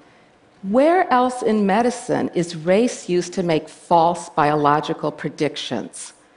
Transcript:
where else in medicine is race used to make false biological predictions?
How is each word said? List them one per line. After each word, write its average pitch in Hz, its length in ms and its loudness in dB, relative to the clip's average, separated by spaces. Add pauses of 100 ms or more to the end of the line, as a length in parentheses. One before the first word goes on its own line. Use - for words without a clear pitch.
(640)
where 302 500 2
else 247 300 0
in 214 220 2
medicine 196 680 0
is 170 220 -4
race 185 520 0
used 175 260 -2
to 190 100 -4
make 160 260 0
false 170 600 0
biological 151 840 0
predictions? - 1000 -8 (240)